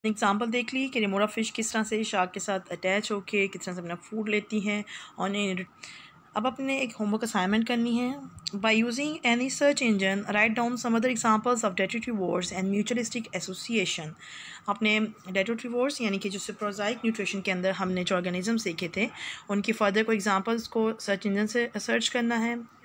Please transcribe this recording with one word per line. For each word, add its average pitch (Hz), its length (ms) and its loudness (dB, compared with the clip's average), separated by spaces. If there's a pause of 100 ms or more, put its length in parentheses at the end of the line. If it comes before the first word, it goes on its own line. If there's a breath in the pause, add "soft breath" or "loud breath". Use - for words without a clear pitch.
example 208 400 2
देख 240 280 -2
ली 262 140 -2
कि 233 180 0
remora 196 200 2
फिश 220 240 -4
किस - 220 -4
तरह 220 100 0
से 214 220 -2
shark 185 260 0
के 196 100 -8
साथ 190 200 -2 (120)
attach 190 400 0
होके 202 360 0
किस 190 140 -10
तरह 185 120 -6
से 180 60 -8
अपना 170 140 -8
food 214 340 -6
लेती 214 320 0
हैं। 208 240 -2 (340 loud breath)
और 196 380 0 (800 loud breath)
अब 214 100 -2
अपने 269 340 -2
एक 247 160 -4
homework 214 260 0
assignment 220 460 2
करनी 240 280 2
है। 247 240 -2 (360)
By 220 280 6
using 269 280 -2 (140)
any 247 360 2
search 285 200 6
engine, 202 480 2
write 214 280 4
down 240 280 0
some 226 140 4
other 254 160 2
examples 226 480 4
of 190 160 2
datative 220 400 0
words 180 320 0
and 185 120 -2
mutualistic 220 580 0
association। 185 840 -2 (600 loud breath)
आपने 214 320 2 (320)
datative 226 420 -2
words 262 260 0
यानी 202 180 0
कि 202 100 -4
जो 196 100 -4
saprozoic 208 580 -4
nutrition 220 440 -2
के 190 100 -2
अंदर 185 220 2
हमने 185 320 -2
जो 185 120 2
organisms 185 480 0
देखे 170 320 -4
थे 226 140 0 (400 loud breath)
उनकी 202 220 2
further 208 300 4
कोई 220 120 2
एग्जांपल्स 208 520 0
को 220 340 2
search 202 260 -2
engine 202 200 2
से 233 300 0
search 226 320 0
करना 233 280 2
है, 233 200 0 (280)